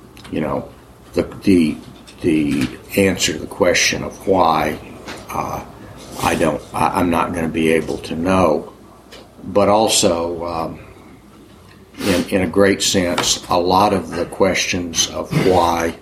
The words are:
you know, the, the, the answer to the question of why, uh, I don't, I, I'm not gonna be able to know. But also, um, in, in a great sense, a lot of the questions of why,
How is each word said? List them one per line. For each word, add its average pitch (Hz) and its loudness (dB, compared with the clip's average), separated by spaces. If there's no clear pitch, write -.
you 82 -4
know, 69 -6
the, - 0
the, 85 4
the 71 0
answer 95 2
to 76 -6
the 71 -10
question 82 0
of - -12
why, 80 2
uh, - -6
I 85 2
don't, 80 0
I, - 0
I'm 90 2
not 85 0
gonna 82 -2
be 80 2
able 78 0
to - -10
know. 85 2
But 98 4
also, 87 2
um, 82 -6
in, 90 0
in 98 0
a 87 0
great 98 4
sense, - 0
a 92 2
lot 92 4
of 85 -2
the 82 -4
questions - 0
of 82 -8
why, 85 2